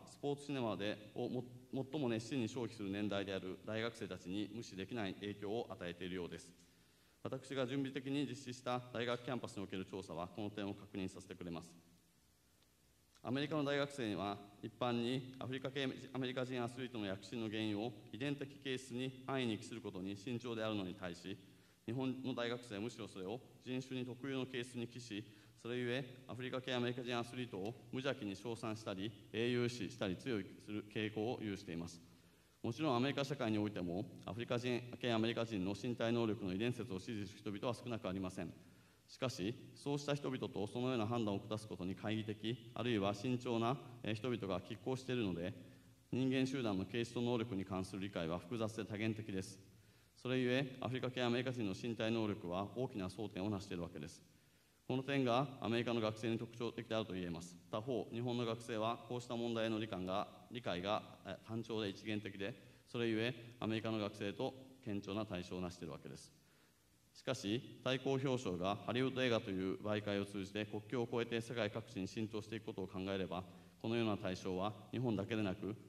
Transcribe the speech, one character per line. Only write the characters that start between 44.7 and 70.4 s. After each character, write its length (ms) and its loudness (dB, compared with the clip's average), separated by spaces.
抗 120 2
し 100 -10
て 60 0
い 40 2
る 60 4
の 100 4
で、 220 0
人 180 4
間 160 6
集 160 0
団 160 4
の 80 2
形 200 0
質 100 -4
と 80 2
能 160 4
力 160 0
に 100 0
関 200 0
す 100 -6
る 80 -2
理 80 -2
解 160 0
は 140 2
複 180 -4
雑 160 0
で 100 -2
多 120 -4
元 180 2
的 160 -4
で 120 0
す。 180 -10
そ 120 -4
れ 100 4
ゆ 120 6
え、 300 4
ア 80 2
フ 80 0
リ 40 -2
カ 80 0
系 140 0
ア 80 6
メ 80 6
リ 60 2
カ 80 2
人 160 0
の 120 2
身 140 0
体 160 2
能 160 4
力 220 0
は 260 2
大 140 2
き 100 -4
な 80 0
争 220 -4
点 160 -2
を 60 2
な 100 2
し 80 -8
て 60 -2
い 20 0
る 80 -2
わ 60 -4
け 100 -8
で 80 -6
す。 120 -14
こ 80 2
の 80 0
点 200 4
が 220 6
ア 80 0
メ 100 4
リ 60 2
カ 100 2
の 60 4
学 180 4
生 120 0
に 80 4
特 180 -6
徴 160 -2
的 160 -6
で 80 2
あ 40 6
る 60 0
と 60 -6
言 120 0
え 60 -2
ま 120 -4
す。 140 -12
他 100 0
方、 320 0
日 80 -2
本 160 2
の 80 2
学 160 0
生 180 -2
は 200 4
こ 100 -2
う 20 -2
し 80 -10
た 80 0
問 180 2
題 120 4
へ 20 4
の 100 4
理 80 0
解 180 -2
が、 220 2
理 100 -6
解 220 0
が、 200 2
え 200 -6
ー、 40 -12
単 140 -2
調 180 -2
で 100 2
一 140 -8
元 160 0
的 160 -6
で、 180 -2
そ 100 -4
れ 80 4
ゆ 140 4
え、 400 -2
ア 80 2
メ 80 4
リ 60 0
カ 100 0
の 60 2
学 180 0
生 160 0
と 200 0
顕 140 -2
著 160 -4
な 120 0
対 180 -4
象 140 -4
を 20 -2
な 100 0
し 60 -8
て 80 -8
い 20 -4
る 60 -6
わ 100 -8
け 60 -10
で 80 -8
す。 160 -16
し 60 -18
か 120 2
し、 480 0
対 160 4
抗 140 4
表 220 4
彰 240 2
が 180 4
ハ 60 2
リ 80 4
ウ 80 6
ッ 60 0
ド 80 2
映 80 6
画 100 6
と 100 -2
い 240 2
う 40 -2
媒 240 2
介 180 2
を 60 0
通 180 -4